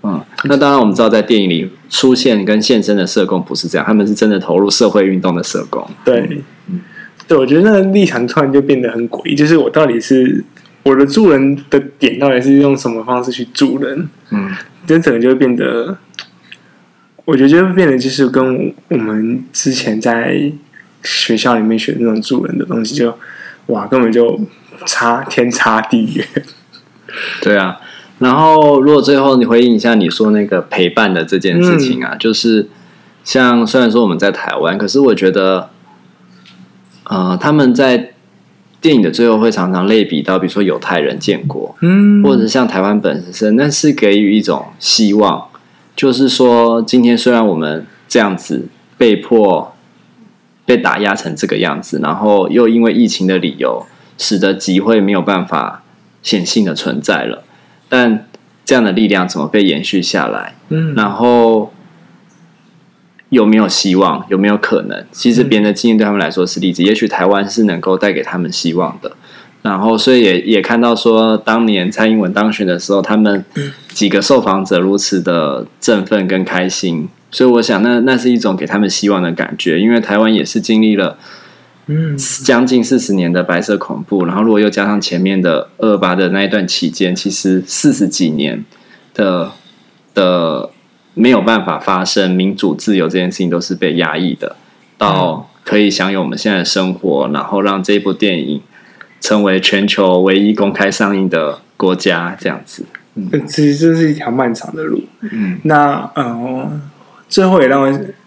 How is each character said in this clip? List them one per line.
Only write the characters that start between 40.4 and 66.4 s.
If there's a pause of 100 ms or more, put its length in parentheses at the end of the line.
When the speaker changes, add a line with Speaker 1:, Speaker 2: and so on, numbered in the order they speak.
Speaker 1:
如
说
犹
太
人
建
国，
Speaker 2:
嗯。
Speaker 1:
或
者
像
台
湾
本 (100)
身，
那
是
给
予
一
种 (120)
希
望， (480)
就
是
说
今
天
虽
然
我
们 (220)
这
样
子 (280)
被
迫 (920)
被
打
压
成
这
个
样
子，
然
后
又
因
为
疫
情
的
理
由， (320)
使
得
集
会
没
有
办
法 (400)
显
性
的
存
在
了， (460)
但 (360)
这
样
的
力
量
怎
么
被
延
续
下
来？ (140)
Speaker 2:
嗯。
Speaker 1:
然
后 (1600)
有
没
有
希
望？
有
没
有
可
能？
其
实
别
人
的
经
验
对
他
们
来
说